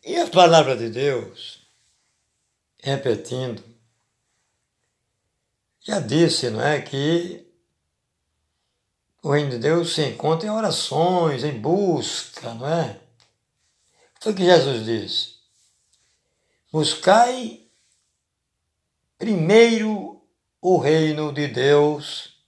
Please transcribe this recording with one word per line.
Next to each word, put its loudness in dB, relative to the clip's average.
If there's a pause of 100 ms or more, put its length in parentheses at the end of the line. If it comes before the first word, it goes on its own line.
E -6
a 0
palavra 4
de -6
Deus, -6 (1120)
repetindo, -6 (2250)
já -4
disse, 0
não -6
é, 0
que -4 (1800)
o -4
reino 0
de -6
Deus 0
se -2
encontra -2
em -4
orações, 0
em -4
busca, -4
não -10
é? -4 (1200)
Foi -4
o -2
que 0
Jesus 4
disse. -6 (1300)
"Buscai 0 (1500)
primeiro 2 (400)
o 4
reino 0
de -4
Deus" 0 (100)